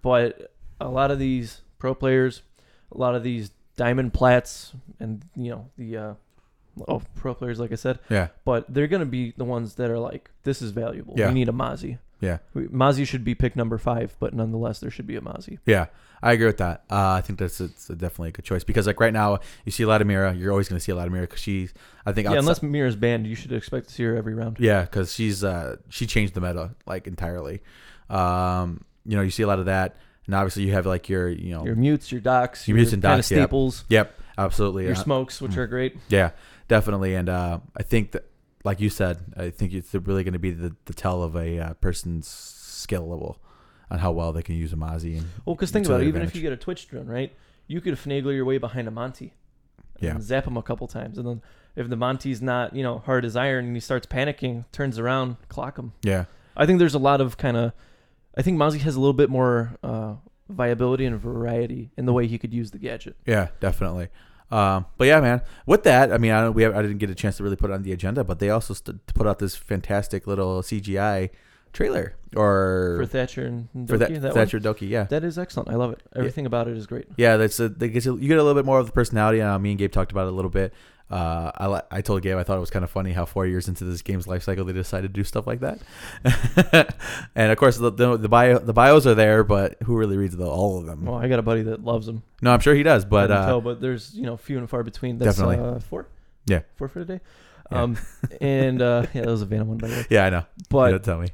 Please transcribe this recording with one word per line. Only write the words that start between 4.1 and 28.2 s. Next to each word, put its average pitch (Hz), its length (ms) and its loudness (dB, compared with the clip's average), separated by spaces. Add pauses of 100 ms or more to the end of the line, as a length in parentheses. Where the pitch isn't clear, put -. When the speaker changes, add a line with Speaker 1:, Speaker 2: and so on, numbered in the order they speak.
Speaker 1:
Plats - 600 2 (260)
and, 110 240 -10 (120)
you 120 160 -6
know, 113 260 -14
the, 113 200 -12
uh, 107 160 -10 (760)
oh, - 140 -4 (140)
pro 131 180 -8
players, 120 260 -8
like 117 120 -6
I 117 40 -6
said. 127 240 -2 (100)
Speaker 2:
Yeah. 98 180 2 (180)
Speaker 1:
But 123 260 0
they're 143 160 2
gonna 170 180 0
be 123 300 -4
the 127 100 -6
ones 117 300 -6
that 123 140 -2
are 117 100 -2
like, - 300 -10 (140)
"This 135 180 -2
is 110 100 -6
valuable. 113 460 -8
Speaker 2:
Yeah. 104 120 4
Speaker 1:
We 127 40 2
need 127 160 2
a 120 40 -2
Mozzie." 127 440 -6 (220)
Speaker 2:
Yeah. 87 200 -2 (140)
Speaker 1:
We, 135 140 -6
Mozzie 135 400 2
should 127 160 -6
be 120 100 -2
pick 120 220 0
number 113 220 -2
five, 117 420 -4
but 117 140 -4
nonetheless, 113 480 -4
there 113 100 -10
should - 160 -14
be 120 80 -10
a 110 60 -10
Mozzie. - 440 -14
Speaker 2:
Yeah, 98 200 4 (360)
I 117 120 4
agree 113 140 4
with 104 100 2
that. 87 340 -2
Uh, 98 220 2
I 92 80 0
think 95 180 -8
that's, 92 220 -4
it's - 260 -12
definitely 85 420 -8
a - 40 -12
good - 100 -14
choice 92 220 -2
because, 104 220 2
like, 104 120 -2
right 113 140 4
now, 104 260 2 (240)
you - 80 -6
see - 120 -2
a 110 40 2
lot 107 140 6
of 101 60 4
Mira. 95 260 2
You're 90 180 -2
always 98 160 2
gonna 90 140 -4
see - 100 -4
a 90 60 0
lot 87 100 -4
of 87 60 -4
Mira 90 140 -2
'cause - 120 -8
she, 95 300 -4 (360)
I 104 60 -2
think, 101 140 0
Speaker 1:
Yeah, 101 60 2
Speaker 2:
outside 101 80 4
Speaker 1:
unless 160 240 2
Mira's 143 340 0
banned, 117 280 0
you 110 100 -6
should 127 180 -10
expect 117 340 -8
to - 60 -20
see 123 100 -4
her 113 140 0
every 110 160 -6
round. 113 260 -6
Speaker 2:
Yeah, 104 260 4
'cause 92 280 -4
she's, 101 320 -2
uh, 87 320 -4 (100)
she - 180 -6
changed 107 280 0
the 92 80 -4
meta, 87 300 -4 (140)
like, 92 220 -10
entirely. 87 540 -8 (480)
Um, 90 720 0 (220)